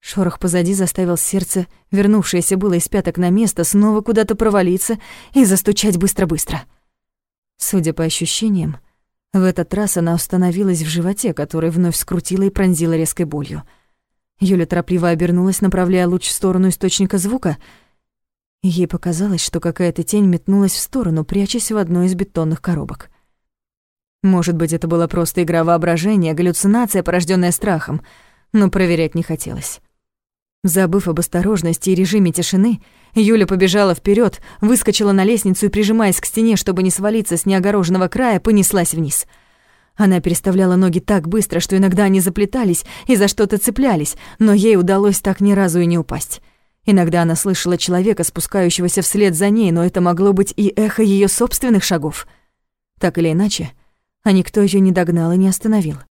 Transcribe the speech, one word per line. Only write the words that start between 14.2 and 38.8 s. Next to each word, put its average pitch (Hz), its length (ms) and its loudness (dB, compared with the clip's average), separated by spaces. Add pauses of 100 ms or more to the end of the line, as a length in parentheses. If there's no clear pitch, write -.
Юля 185 280 2
торопливо 175 420 0
обернулась, 175 520 0
направляя 185 460 2
луч 175 220 -2
в - 40 -4
сторону 185 360 0
источника 190 500 0
звука. 196 380 -2 (1040)
Ей 175 240 0
показалось, 175 580 -2
что - 140 -6
какая-то 170 460 -2
тень 208 220 2
метнулась 190 480 2
в - 40 -6
сторону, 165 460 -2
прячась 202 480 -4
в 214 40 -2
одной 180 300 0
из 185 80 0
бетонных 165 480 -4
коробок. - 480 -6 (1120)
Может 175 320 2
быть, 160 180 -2
это 165 140 -4
была 170 220 0
просто 170 340 -2
игра 165 220 0
воображения, 170 680 0
галлюцинация, 190 680 0
порожденная 180 480 0
страхом, 165 520 -4 (500)
но 202 180 4
проверять 170 460 0
не 165 80 -2
хотелось. - 560 -10 (840)
Забыв 185 400 0
об 165 140 -2
осторожности 175 720 -2
и 185 40 4
режиме 180 380 2
тишины, 190 480 0 (340)
Юля 214 320 4
побежала 190 480 2
вперед, 202 460 0 (200)
выскочила 208 520 2
на 196 100 4
лестницу 208 440 0
и, - 20 2
прижимаясь 208 520 0
к - 40 -14
стене, 226 320 0
чтобы 185 260 -2
не 185 80 2
свалиться 208 460 -2
с 165 100 -4
неогороженного 190 600 2
края, 233 320 0
понеслась 202 520 2